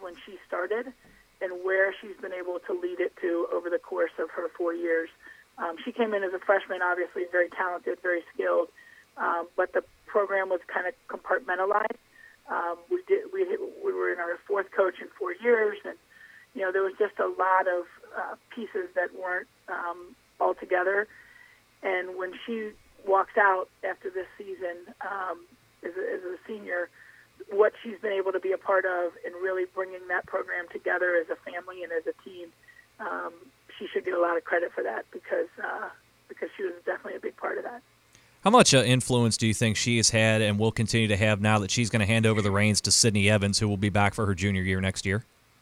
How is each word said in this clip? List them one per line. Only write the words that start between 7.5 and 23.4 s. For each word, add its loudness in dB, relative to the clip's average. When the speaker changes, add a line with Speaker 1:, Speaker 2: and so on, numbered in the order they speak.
Speaker 1:
very 0
skilled, 2
um, -2
but 0
the 0
program 0
was 0
kind -4
of -4
compartmentalized. -2
Um, -4
we 0
did, 2
we, -2
we 0
were 0
in -4
our -4
fourth -2
coach 0
in -12
four -6
years, 2
and, -10
you -6
know, 0
there 2
was -2
just 0
a 0
lot 4
of, 0
uh, -8
pieces -6
that -2
weren't, -4
um, -8
all 2
together. 0
And -4
when -6
she -6
walks 4
out 4